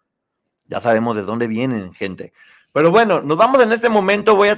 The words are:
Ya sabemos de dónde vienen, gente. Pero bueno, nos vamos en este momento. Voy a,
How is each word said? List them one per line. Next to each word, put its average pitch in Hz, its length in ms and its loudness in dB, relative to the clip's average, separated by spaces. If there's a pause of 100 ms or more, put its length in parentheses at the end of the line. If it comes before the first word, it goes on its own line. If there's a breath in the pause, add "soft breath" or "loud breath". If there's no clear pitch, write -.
(680)
Ya - 140 -8
sabemos 113 360 0
de 104 60 -4
dónde 113 260 -6
vienen, 110 440 -6
gente. 95 400 -12 (400 soft breath)
Pero 160 200 2
bueno, 196 300 2
nos 147 140 -2
vamos 247 240 4
en 220 120 2
este 233 160 -2
momento. 208 480 2
Voy 202 140 2
a, 208 80 0